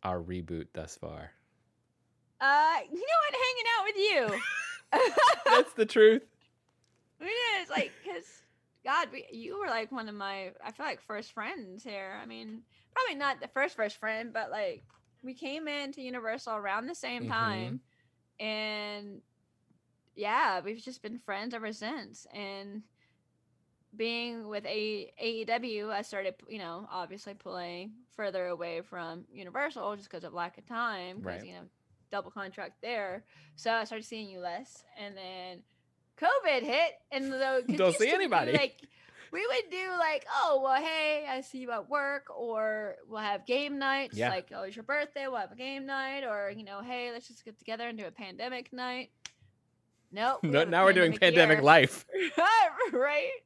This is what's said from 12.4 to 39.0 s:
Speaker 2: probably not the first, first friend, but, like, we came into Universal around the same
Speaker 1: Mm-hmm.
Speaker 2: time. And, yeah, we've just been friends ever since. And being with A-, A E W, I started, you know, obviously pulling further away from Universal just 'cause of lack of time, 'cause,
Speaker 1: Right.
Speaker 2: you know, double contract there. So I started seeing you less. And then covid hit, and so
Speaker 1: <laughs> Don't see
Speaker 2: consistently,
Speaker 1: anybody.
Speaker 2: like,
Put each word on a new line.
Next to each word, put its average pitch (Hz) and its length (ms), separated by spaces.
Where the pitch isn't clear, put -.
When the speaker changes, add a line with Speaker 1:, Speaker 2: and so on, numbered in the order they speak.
Speaker 2:
probably 480 220
not 277 240
the - 80
first, - 280
first 208 200
friend, 220 360
but, 220 200
like, 185 320
we 254 100
came 285 320
into 285 360
Universal 247 520
around 208 320
the 339 80
same 247 280
Speaker 1:
Mm-hmm. 226 100
Speaker 2:
time. 220 480
And, 208 840
yeah, 214 460
we've 214 220
just 254 200
been 226 160
friends 220 360
ever 220 180
since. 220 600
And 202 500
being 233 500
with 208 180
A-, 214 540
A 226 100
E 220 40
W, 220 460
I 202 120
started, 196 320
you 220 100
know, 180 320
obviously 185 440
pulling 185 600
further 190 320
away 170 360
from 170 500
Universal 208 640
just 202 140
'cause 175 140
of 165 100
lack 175 240
of - 80
time, 208 500
'cause, - 100
Speaker 1:
Right. 185 180
Speaker 2:
you 180 100
know, 180 140
double 196 200
contract 196 520
there. 214 420
So 226 160
I 226 120
started 220 200
seeing 220 240
you 185 120
less. 180 440
And 208 200
then 185 460
covid 339 460
hit, 294 320
and 269 200
so 262 300
Speaker 1:
<laughs> 240 40
Don't - 0
see 214 100
Speaker 2:
consistently, 190 380
Speaker 1:
anybody. 202 380
Speaker 2:
like, - 280